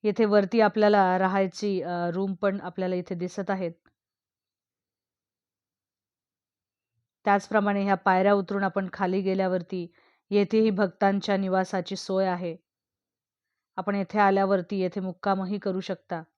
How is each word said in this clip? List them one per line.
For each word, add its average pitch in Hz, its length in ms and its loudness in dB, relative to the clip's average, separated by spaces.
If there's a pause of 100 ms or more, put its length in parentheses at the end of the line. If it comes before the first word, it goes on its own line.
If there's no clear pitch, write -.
येथे 214 220 2
वरती 208 360 4
आपल्याला 208 580 4
राहायची, 190 640 0
अ, 175 320 -4
रूम 196 200 -2
पण 196 260 -2
आपल्याला 185 340 -6
इथे 180 200 -6
दिसत 180 360 -6
आहेत. 185 220 -4 (3500)
त्याचप्रमाणे 202 600 0
ह्या 196 100 2
पायऱ्या 190 380 2
उतरून 196 300 -2
आपण 190 300 -4
खाली 190 280 -2
गेल्यावरती 185 720 -4 (380)
येथेही 214 400 2
भक्तांच्या 196 680 0
निवासाची 190 600 -2
सोय 190 300 -2
आहे. 175 300 -6 (1200)
आपण 202 180 -4
येथे 202 240 -4
आल्यावरती 196 580 2
येथे 185 240 -2
मुक्कामही 190 580 -4
करू 190 220 -4
शकता. 175 420 -10 (160)